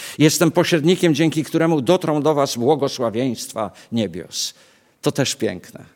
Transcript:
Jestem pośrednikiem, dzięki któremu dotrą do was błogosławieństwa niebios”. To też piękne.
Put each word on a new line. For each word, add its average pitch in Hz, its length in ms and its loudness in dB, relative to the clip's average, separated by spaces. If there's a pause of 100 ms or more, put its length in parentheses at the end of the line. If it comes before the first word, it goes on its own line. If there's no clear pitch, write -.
(180)
Jestem 147 340 4
pośrednikiem, 170 640 2
dzięki 156 280 0
któremu 165 380 0
dotrą 160 400 2
do 151 120 2
was 139 240 0
błogosławieństwa 120 1120 -2 (200)
niebios”. 95 640 -6 (480)
To 147 100 0
też - 240 -2
piękne. - 500 -8 (100)